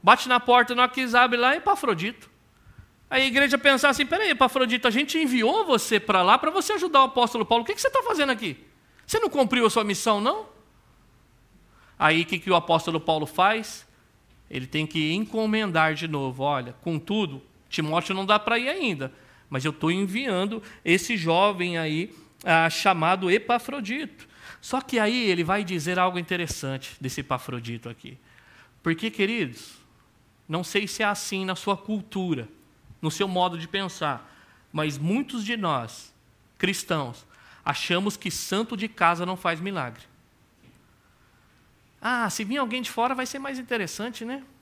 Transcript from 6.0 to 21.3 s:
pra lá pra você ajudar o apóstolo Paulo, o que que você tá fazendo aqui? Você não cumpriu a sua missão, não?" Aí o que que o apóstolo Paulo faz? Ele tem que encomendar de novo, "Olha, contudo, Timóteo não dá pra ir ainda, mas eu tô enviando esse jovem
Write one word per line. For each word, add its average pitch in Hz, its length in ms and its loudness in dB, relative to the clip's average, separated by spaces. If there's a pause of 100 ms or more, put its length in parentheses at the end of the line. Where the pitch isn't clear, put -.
pra 190 220 2
lá 196 140 8
pra 311 140 0
você 392 220 -2
ajudar 320 300 4
o - 20 8
apóstolo 233 400 0
Paulo, 233 180 2
o 226 40 -8
que 415 80 -4
que - 60 -8
você 539 100 0
tá 523 120 0
fazendo 330 280 0
aqui? 208 260 -4 (500)
Você 453 140 0
não 440 100 0
cumpriu 247 340 2
a 220 60 6
sua 220 140 2
missão, 208 360 0
não?" 381 280 -2 (1500)
Aí 160 260 4
o 165 40 -2
que 175 140 -4
que 185 100 -4
o 180 60 6
apóstolo 165 420 2
Paulo 156 260 0
faz? 214 640 0 (640)
Ele 127 160 -8
tem 151 180 -2
que 156 280 -2
encomendar 208 840 0
de 160 140 -6
novo, 135 340 -4
"Olha, 131 380 -2
contudo, 165 600 -4 (280)
Timóteo 160 460 -2
não 190 120 -4
dá 208 120 4
pra 233 200 0
ir 247 100 -2
ainda, 214 440 -4 (360)
mas 131 160 -6
eu 151 80 -2
tô 156 180 -2
enviando 202 720 -2 (220)
esse 185 320 2
jovem 175 600 2